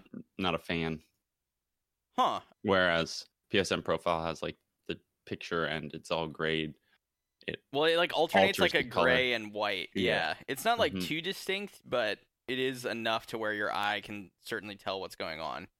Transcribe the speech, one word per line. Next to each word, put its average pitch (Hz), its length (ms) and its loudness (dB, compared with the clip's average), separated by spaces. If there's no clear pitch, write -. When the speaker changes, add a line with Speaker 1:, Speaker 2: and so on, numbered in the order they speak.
Speaker 1:
n-, - 100 -12
not 92 180 0
a 82 40 -2
fan. 82 420 -4
Speaker 2:
Huh. 147 220 2
Speaker 1:
Whereas 90 640 4
P 104 80 4
S 90 120 2
N 85 100 2
profile 82 440 0
has, 80 160 -4
like, 82 160 -6
the 85 100 -6
picture, 85 400 -2
and 76 280 -4
it's - 180 -14
all 82 160 -4
grayed. 78 460 -2
It - 140 -8
Speaker 2:
Well, 147 140 2
it, 165 120 4
like, 170 200 0
alternates, 190 420 4
Speaker 1:
alters 180 140 4
Speaker 2:
like, 156 80 4
a 135 40 -2
Speaker 1:
the 120 60 -8
color. 90 140 4
Speaker 2:
gray 127 280 4
and 107 200 -4
white. 104 420 -2
Speaker 1:
Yeah. 101 60 0
Speaker 2:
Yeah. 85 220 2
It's 139 160 -4
not, 233 120 4
like, 196 160 4
Speaker 1:
Mm-hmm. 175 140 -2
Speaker 2:
too 160 140 -4
distinct, 190 640 -6
but 117 340 0
it 127 100 -2
is 131 260 -2
enough 113 420 -2
to 120 100 -6
where 107 160 -2
your 104 200 -2
eye 104 280 0
can 104 300 -12
certainly 104 320 -6
tell 98 240 -4
what's 87 160 -8
going 82 240 -6
on. 76 280 -6